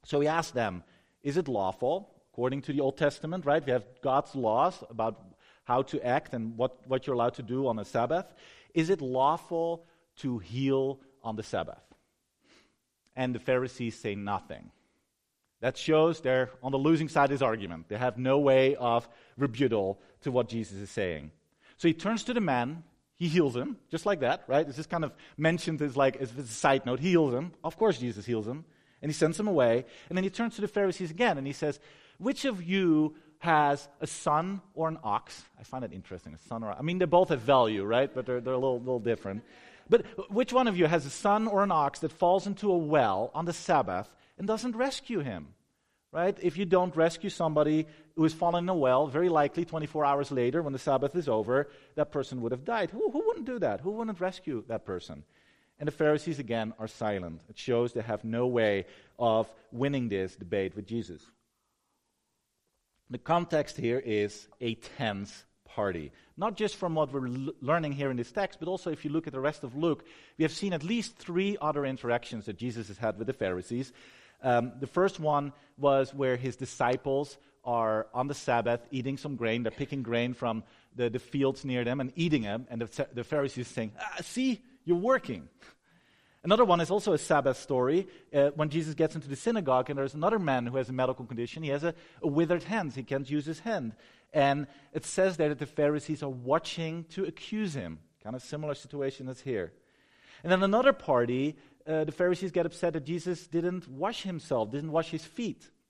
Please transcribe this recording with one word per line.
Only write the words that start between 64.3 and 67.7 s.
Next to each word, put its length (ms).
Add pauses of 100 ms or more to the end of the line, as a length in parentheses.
a 140
tense 680 (200)
party. 480 (240)
Not 220
just 180
from 180
what 160
we're 160
l-, 360
learning 300